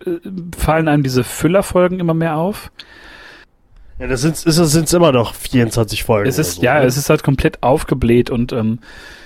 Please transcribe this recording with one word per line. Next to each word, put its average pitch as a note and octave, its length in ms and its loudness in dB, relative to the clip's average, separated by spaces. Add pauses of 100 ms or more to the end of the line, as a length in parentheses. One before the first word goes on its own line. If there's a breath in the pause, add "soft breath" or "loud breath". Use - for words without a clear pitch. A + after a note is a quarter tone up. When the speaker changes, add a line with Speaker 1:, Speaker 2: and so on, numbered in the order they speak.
Speaker 1:
äh, E3+ 120 -4 (380)
fallen D#3 320 0
einem D3 140 4
diese B2+ 220 0
Füllerfolgen F3+ 760 0
immer E3 140 0
mehr E3 240 -2
auf. F#3 340 -6 (1300 loud breath)
Speaker 2:
Ja, B2+ 100 -8
das B2+ 160 -2
sind's, D#3+ 200 -2
ist, D#3+ 160 4
das D#3 140 2
sind's D#3+ 180 2
immer E3+ 220 4
noch A#2 200 0
vierundzwanzig A#2 720 -2
Folgen G#2+ 240 2
Speaker 1:
Es C3+ 100 -2
ist, D3+ 200 -2
Speaker 2:
oder - 20 -10
so, - 60 0
Speaker 1:
ja, C#3+ 160 4
Speaker 2:
ne? C3 40 4
Speaker 1:
es B2+ 120 0
ist C#3+ 120 -6
halt D#3 140 2
komplett - 400 0
aufgebläht B2 680 2
und, B2 220 -2
ähm, A#2 280 -2 (460 loud breath)